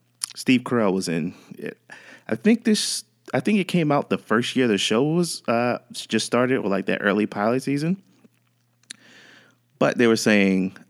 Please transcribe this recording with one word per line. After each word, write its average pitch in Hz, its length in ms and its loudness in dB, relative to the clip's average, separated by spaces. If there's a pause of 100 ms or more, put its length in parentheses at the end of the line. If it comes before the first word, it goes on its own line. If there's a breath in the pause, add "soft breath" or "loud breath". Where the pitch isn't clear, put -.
(340)
Steve 127 280 0
Carell 113 300 0
was 92 160 -2
in. 85 260 -4 (220 loud breath)
It, - 220 -14 (500 loud breath)
I 113 60 -4
think 226 300 0
this, - 400 -2 (280)
I 135 80 0
think 208 180 0
it 185 60 0
came 165 260 0
out 143 200 0
the - 80 -2
first 117 380 -2
year 127 120 2
the 104 80 4
show 110 280 0
was, 165 440 -2
uh, 120 300 0 (140)
just - 340 -4
started, 127 320 0
or, 104 100 -2
like, 98 180 -2
that 95 140 -2
early 104 240 2
pilot 113 380 -2
season. 147 400 -4 (1800 loud breath)
But - 180 0
they 123 100 4
were 113 100 6
saying, 98 600 2 (140)